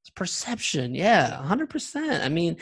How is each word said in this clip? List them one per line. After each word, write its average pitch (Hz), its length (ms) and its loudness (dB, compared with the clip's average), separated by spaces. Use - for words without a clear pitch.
It's - 80 -20
perception. 175 840 -4
Yeah, 156 460 4
a - 20 -8
hundred 220 300 0
percent. 294 520 -2
I 131 60 0
mean, 165 320 0